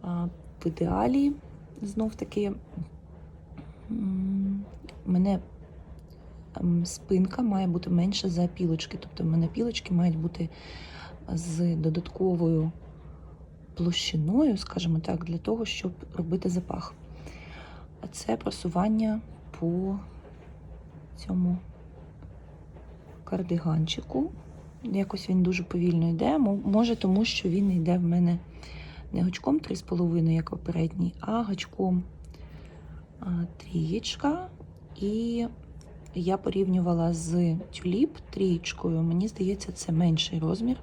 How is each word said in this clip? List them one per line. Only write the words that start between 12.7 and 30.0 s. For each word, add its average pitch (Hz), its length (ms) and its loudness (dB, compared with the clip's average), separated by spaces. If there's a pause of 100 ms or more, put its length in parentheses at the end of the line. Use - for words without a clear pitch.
площиною, 175 800 2
скажімо 170 420 0
так, 165 260 -2
для 170 140 -2
того, 226 260 0
щоб - 280 -4 (240)
робити 180 320 0
запах. - 460 -4 (1040)
А - 60 -10
це - 300 -2
просування 214 840 0 (400)
по 185 380 0 (1160)
цьому 180 420 2 (1700)
кардиганчику. 170 1040 0 (520)
Якось 196 480 -2
він 185 120 6
дуже 180 200 4
повільно 170 460 4
йде. 240 300 4
Мо-, 202 260 4
може, 226 320 6
тому 196 280 4
що 214 240 0
він 190 240 4
йде 175 260 4
в 175 40 4
мене 175 360 6 (720)
не 180 100 2
гачком 262 380 2
три - 160 -4
з - 60 -8
половиною, 165 540 4